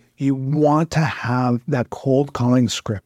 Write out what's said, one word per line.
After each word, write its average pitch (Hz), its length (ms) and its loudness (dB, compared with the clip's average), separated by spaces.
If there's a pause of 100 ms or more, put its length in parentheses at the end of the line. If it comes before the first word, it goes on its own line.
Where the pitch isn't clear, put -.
(160)
you 139 180 0
want 147 580 2
to 160 80 0
have 123 680 0
that 127 220 -2
cold 135 420 0
calling 123 380 2
script. - 360 -6